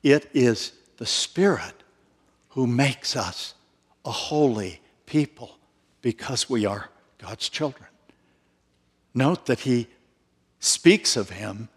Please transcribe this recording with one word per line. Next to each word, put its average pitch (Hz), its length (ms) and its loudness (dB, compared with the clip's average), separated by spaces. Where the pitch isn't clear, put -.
it 147 320 4
is 123 380 2
the 113 80 -10
Spirit - 760 -2
who 131 160 0
makes 131 500 0
us - 380 -8
a 127 60 -8
holy 117 720 -2
people - 520 -4
because - 460 -4
we 113 180 0
are 101 240 -6
God's - 300 -10
children. - 400 -8
Note 139 320 0
that 123 140 0
he 120 280 0
speaks - 580 4
of 104 140 -4
him 104 460 -12